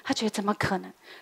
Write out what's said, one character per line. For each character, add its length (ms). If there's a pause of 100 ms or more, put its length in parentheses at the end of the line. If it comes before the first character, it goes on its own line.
她 120
觉 100
得 60
怎 120
么 120
可 240
能？ 120 (320)